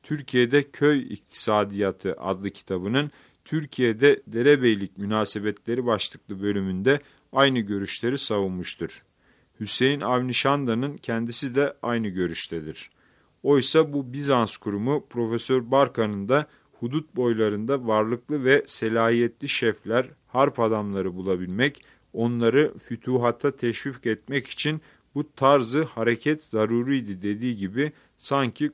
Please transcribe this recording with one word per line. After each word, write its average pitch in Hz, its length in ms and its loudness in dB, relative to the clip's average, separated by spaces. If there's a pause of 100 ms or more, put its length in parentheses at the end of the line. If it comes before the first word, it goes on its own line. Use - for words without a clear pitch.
Türkiye'de 135 680 0
Köy 147 320 2
İktisadiyatı 101 1080 -2
adlı 95 380 -6
kitabının 107 600 -4 (340)
Türkiye'de 135 800 2
Derebeylik 113 720 2
Münasebetleri 107 880 -2
başlıklı 101 560 -4
bölümünde 101 580 0 (320)
aynı 135 260 4
görüşleri 104 600 -4
savunmuştur. 92 840 -4 (580)
Hüseyin 131 400 2
Avni 123 340 -2
Şanda'nın 139 600 0
kendisi 117 580 -4
de 139 280 0
aynı 117 260 -2
görüştedir. 82 800 -6 (520)
Oysa 143 500 4
bu 135 200 -6
Bizans 131 440 0
kurumu 113 540 -2
Profesör 117 600 -2
Barkan'ın 110 580 2
da 143 180 2 (260)
hudut 135 440 -6
boylarında 117 680 0
varlıklı 117 580 0
ve 135 220 6
selahiyetli 117 840 0
şefler, 113 580 0 (200)
harp 139 340 0
adamları 101 540 0
bulabilmek, 92 680 -2 (320)
onları 117 680 2
fütuhata 123 800 -2
teşvik 123 500 -6
etmek 120 400 -4
için 156 340 -4 (340)
bu 147 180 -6
tarzı 135 500 4
hareket 135 640 -2
zaruriydi 113 800 -2
dediği 107 340 -4
gibi 110 360 -4 (240)
sanki 139 580 -2